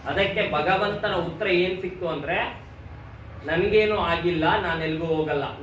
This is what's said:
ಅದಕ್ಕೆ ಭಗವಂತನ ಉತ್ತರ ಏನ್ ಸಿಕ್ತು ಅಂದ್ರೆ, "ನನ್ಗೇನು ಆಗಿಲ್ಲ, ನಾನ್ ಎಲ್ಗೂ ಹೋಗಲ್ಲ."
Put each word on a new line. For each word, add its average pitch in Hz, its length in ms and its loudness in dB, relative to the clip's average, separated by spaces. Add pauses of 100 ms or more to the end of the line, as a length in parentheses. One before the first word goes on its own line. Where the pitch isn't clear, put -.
ಅದಕ್ಕೆ 196 440 2
ಭಗವಂತನ 190 600 0
ಉತ್ತರ 170 340 -2
ಏನ್ 185 340 2
ಸಿಕ್ತು 180 260 -6
ಅಂದ್ರೆ, 170 540 -4 (840)
"ನನ್ಗೇನು 208 520 4
ಆಗಿಲ್ಲ, 170 640 2
ನಾನ್ 165 200 -2
ಎಲ್ಗೂ 160 240 -2
ಹೋಗಲ್ಲ." 156 380 0 (200)